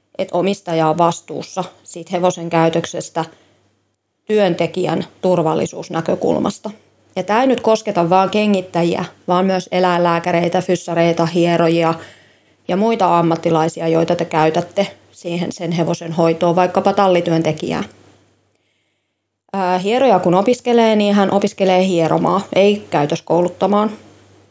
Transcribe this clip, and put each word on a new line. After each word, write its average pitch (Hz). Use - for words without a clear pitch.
että 185
omistaja 175
on 156
vastuussa 170
siitä 170
hevosen 175
käytöksestä 165
työntekijän 175
turvallisuusnäkökulmasta. 170
Ja 185
tää 208
ei 262
nyt 262
kosketa 202
vaan 185
kengittäjiä, 185
vaan 180
myös 185
eläinlääkäreitä, 175
fyssareita, 170
hierojia 170
ja 180
muita 196
ammattilaisia, 165
joita 165
te 175
käytätte 165
siihen 175
sen 175
hevosen 170
hoitoon, 165
vaikkapa 185
tallityöntekijää. 165
Ää, 185
hieroja 226
kun 175
opiskelee, 226
niin 202
hän 196
opiskelee 190
hieromaa, 170
ei 208
käytöskouluttamaan. 175